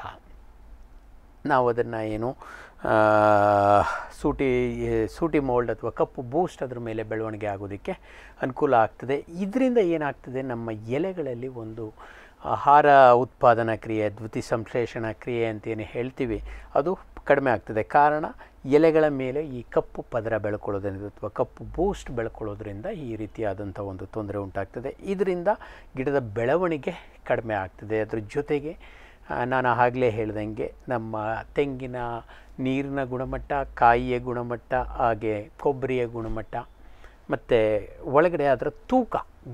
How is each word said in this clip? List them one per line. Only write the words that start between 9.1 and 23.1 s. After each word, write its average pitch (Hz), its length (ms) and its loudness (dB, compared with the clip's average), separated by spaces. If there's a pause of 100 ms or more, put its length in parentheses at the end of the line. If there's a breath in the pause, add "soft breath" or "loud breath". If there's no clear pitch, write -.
ಇದರಿಂದ 214 500 0
ಏನಾಗ್ತದೆ, 151 640 -2
ನಮ್ಮ 117 280 -6
ಎಲೆಗಳಲ್ಲಿ 127 800 -6
ಒಂದು 113 460 -12 (500 loud breath)
ಆಹಾರ 139 640 8
ಉತ್ಪಾದನಾ 120 640 4
ಕ್ರಿಯೆ, 107 340 -2
ದ್ಯುತಿ 110 320 -8
ಸಂಶ್ಲೇಷಣಾ 113 680 -4
ಕ್ರಿಯೆ 117 340 -4
ಅಂತ 110 220 -6
ಏನು 110 140 -6
ಹೇಳ್ತೀವಿ, 120 600 -4 (320 loud breath)
ಅದು 165 240 0 (260)
ಕಡಿಮೆ 139 260 4
ಆಗ್ತದೆ. 107 320 0
ಕಾರಣ, 151 420 4 (400 loud breath)
ಎಲೆಗಳ 156 440 6
ಮೇಲೆ 135 380 -4
ಈ 123 160 -10
ಕಪ್ಪು - 480 -4
ಪದರ 110 280 -2
ಬೆಳ್ಕೊಳ್ಳೋದ್ರಿಂದ 101 680 -4
ಅಥವಾ 104 240 -10
ಕಪ್ಪು - 340 -6
ಬೂಸ್ಟ್ 170 460 -4
ಬೆಳ್ಕೊಳ್ಳೋದ್ರಿಂದ 107 760 -8
ಈ 151 300 -10